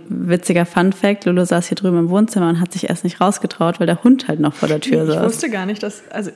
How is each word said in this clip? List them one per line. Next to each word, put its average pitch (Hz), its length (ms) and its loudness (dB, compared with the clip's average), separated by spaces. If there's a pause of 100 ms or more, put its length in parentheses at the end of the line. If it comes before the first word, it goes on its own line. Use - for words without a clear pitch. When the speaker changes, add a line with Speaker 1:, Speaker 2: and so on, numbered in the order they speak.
Speaker 1:
witziger 175 580 0
Funfact, 190 600 0
Lulu 180 180 2
saß 175 240 0
hier 196 80 -2
drüben 180 240 2
im 170 100 2
Wohnzimmer 196 380 2
und 170 140 0
hat 180 100 -2
sich - 180 -6
erst - 140 -4
nicht 175 160 -4
rausgetraut, 175 640 0
weil 175 60 2
der 170 140 0
Hund 254 280 4
halt 156 100 -2
noch 151 140 0
vor - 160 -4
der 151 100 0
Tür 160 240 0
Speaker 2:
Nee, 160 60 0
ich 151 60 2
Speaker 1:
saß. 175 100 0
Speaker 2:
wusste 233 240 -2
gar 196 160 -4
nicht, 202 180 -6
dass, 208 260 -10
also 202 260 -8